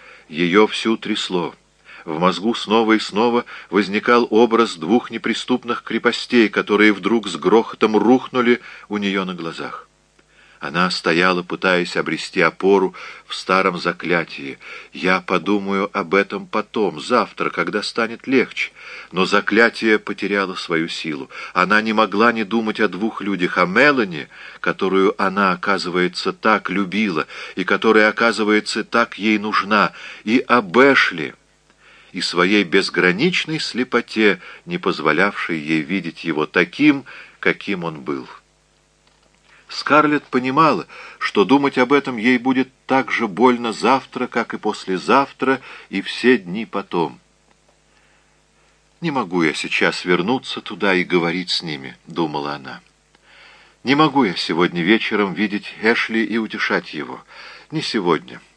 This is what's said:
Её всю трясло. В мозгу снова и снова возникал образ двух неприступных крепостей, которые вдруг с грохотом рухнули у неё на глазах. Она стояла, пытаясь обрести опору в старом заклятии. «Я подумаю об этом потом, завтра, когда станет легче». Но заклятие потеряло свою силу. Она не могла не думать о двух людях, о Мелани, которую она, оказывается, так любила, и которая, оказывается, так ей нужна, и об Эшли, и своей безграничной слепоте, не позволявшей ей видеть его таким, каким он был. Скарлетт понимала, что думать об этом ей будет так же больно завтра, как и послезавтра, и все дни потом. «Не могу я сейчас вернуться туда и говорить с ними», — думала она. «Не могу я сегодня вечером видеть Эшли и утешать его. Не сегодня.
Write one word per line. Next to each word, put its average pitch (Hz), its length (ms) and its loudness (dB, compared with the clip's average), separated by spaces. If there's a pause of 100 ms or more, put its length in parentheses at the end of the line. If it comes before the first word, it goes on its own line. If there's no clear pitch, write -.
(280)
Её 87 380 4
всю 113 300 -2
трясло. 92 580 -4 (500)
В 78 140 -6
мозгу 92 360 0
снова 110 400 2
и 107 40 2
снова 117 460 0 (260)
возникал 104 600 2
образ 113 460 4
двух 85 340 0
неприступных 117 720 -4
крепостей, 113 680 2
которые 104 440 4
вдруг 101 360 0
с 85 80 -8
грохотом 107 600 2
рухнули 120 640 4 (280)
у 104 100 -4
неё 98 260 0
на 92 100 -8
глазах. 78 540 -10 (720)
Она 82 280 0
стояла, 90 520 0
пытаясь 87 540 0
обрести 85 440 -4
опору 92 540 2 (320)
в - 80 -10
старом 95 440 0
заклятии. 80 840 -4 (320)
«Я 92 280 0
подумаю 98 720 -2
об 95 220 -4
этом 98 320 0
потом, 101 540 -4
завтра, 87 500 -2
когда 87 320 -4
станет 113 460 -6
легче». 127 420 0 (400)
Но 92 160 0
заклятие 107 720 2
потеряло 98 560 -4
свою 85 320 -4
силу. 71 420 -8 (240)
Она 92 300 4
не 110 100 -2
могла 107 380 4
не 113 140 -2
думать 110 340 -2
о 110 80 2
двух 98 360 -4
людях, 95 360 -2
о 90 80 4
Мелани, 104 640 2 (320)
которую 95 600 0
она, 98 300 0
оказывается, 90 800 -2
так 101 380 0
любила, 95 560 -2 (300)
и 92 80 -2
которая, 107 440 4
оказывается, 107 760 0
так - 340 -2
ей 107 200 0
нужна, 101 540 0 (300)
и 113 240 0
об 113 320 2
Эшли, 98 560 4 (800)
и 90 80 -8
своей 92 420 2
безграничной 95 960 0
слепоте, 110 840 0 (240)
не 87 140 -6
позволявшей 85 800 0
ей 78 240 -2
видеть 82 400 -6
его 76 240 -2
таким, 139 580 2 (360)
каким 90 420 -4
он 80 180 -8
был. 65 280 -8 (1400)
Скарлетт 147 520 2
понимала, 131 640 2 (320)
что - 260 0
думать 135 340 2
об 127 160 4
этом 135 240 0
ей 123 180 4
будет 127 320 0 (180)
так 131 240 0
же 117 160 -2
больно 117 460 2
завтра, 123 540 0
как 117 260 -4
и 107 60 -8
послезавтра, 120 1040 0 (260)
и 98 140 -4
все 123 340 2
дни 98 300 -6
потом. 85 520 -4 (1800)
«Не 170 100 -2
могу 92 320 0
я 76 120 2
сейчас - 500 -2
вернуться 95 560 -2
туда 98 340 -2
и 90 100 2
говорить 87 460 0
с - 120 -4
ними», — 67 340 -10 (100)
думала 73 480 -4
она. 65 260 -14 (1040)
«Не 131 140 2
могу 143 280 4
я 90 120 -2
сегодня 85 460 0
вечером 104 500 0
видеть 98 500 -4
Эшли 113 420 0
и 107 140 -4
утешать 104 560 -4
его. 64 300 -12 (480)
Не 151 100 -4
сегодня. 85 580 -2 (160)